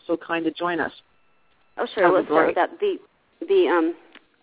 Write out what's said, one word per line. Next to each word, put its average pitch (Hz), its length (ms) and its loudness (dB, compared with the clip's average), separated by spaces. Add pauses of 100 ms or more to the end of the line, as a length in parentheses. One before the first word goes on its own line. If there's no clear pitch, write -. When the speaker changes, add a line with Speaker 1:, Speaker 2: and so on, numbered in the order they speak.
Speaker 1:
so 170 80 -2
kind 165 300 -4
to 160 60 -2
join 170 280 -4
us. - 140 -4 (840)
Speaker 2:
Oh, 233 160 -4
sure. 208 100 0
Speaker 1:
That 175 80 6
would 185 80 4
Speaker 2:
Let's 147 80 -2
Speaker 1:
be 151 60 -2
Speaker 2:
start 160 220 2
Speaker 1:
great. - 0 -
Speaker 2:
with - 0 -
that. - 240 -2
The, - 680 -8
the, 370 200 4
um, 349 280 0 (460)